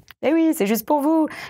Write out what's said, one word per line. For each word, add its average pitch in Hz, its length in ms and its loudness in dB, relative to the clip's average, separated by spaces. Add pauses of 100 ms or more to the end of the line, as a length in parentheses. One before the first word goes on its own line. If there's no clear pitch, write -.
(240)
Eh 277 100 0
oui, 320 220 2
c'est 202 100 -2
juste 220 220 -2
pour 294 140 2
vous. 311 260 2 (220)